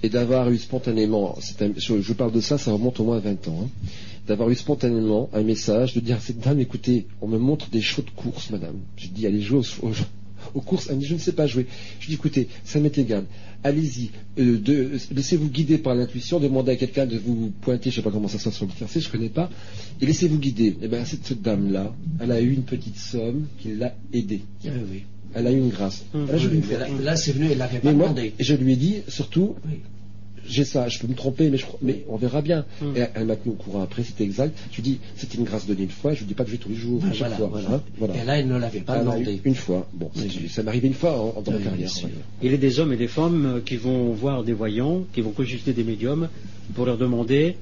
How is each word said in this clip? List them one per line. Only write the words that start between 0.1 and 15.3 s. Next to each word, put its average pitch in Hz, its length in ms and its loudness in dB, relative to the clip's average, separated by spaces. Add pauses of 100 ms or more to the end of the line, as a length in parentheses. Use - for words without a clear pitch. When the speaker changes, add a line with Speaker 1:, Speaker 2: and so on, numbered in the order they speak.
Speaker 1:
d'avoir 120 400 4
eu 117 80 4
spontanément, 110 800 0
c'est - 220 -8
un, 104 140 4
je, 104 240 0
je 98 120 -2
parle 113 200 2
de 117 80 4
ça, 143 180 0
ça 120 140 -2
remonte 120 280 2
au 110 40 4
moins 117 120 2
à 110 40 0
vingt 98 280 -2
ans, 82 160 -4
hein, 131 40 -4 (600)
d'avoir 110 220 2
eu 123 40 6
spontanément 117 800 2
un 107 100 2
message, 110 520 2
de 117 60 2
dire 117 160 0
à 107 40 -4
cette 117 200 -6
dame, « 139 200 4
Écoutez, 123 460 2 (160)
on 104 60 -4
me 110 100 2
montre 143 320 2
des 113 100 2
shows 123 220 -2
de - 80 -8
course, - 400 -8
madame. » 87 260 -6 (220)
J'ai 90 100 -10
dit, « 104 180 -2
Allez 104 140 4
jouer 107 180 4 (240)
aux, - 60 0
aux, 110 40 0 (600)
aux 139 60 -2
courses. » - 300 -2
Elle 135 60 0
me 135 40 0
dit, « 139 80 -4
Je 165 60 0
ne 170 40 -2
sais 165 140 0
pas 151 160 4
jouer. » 123 180 2 (340)
Je - 80 -8
dis, « 156 60 0
Écoutez, 139 340 0 (160)
ça - 140 0
m'est 147 200 4
égal. 107 260 2 (400)
Allez-y, 139 460 0 (280)
euh, 123 220 6
de, 135 320 4 (180)
laissez-vous 147 380 2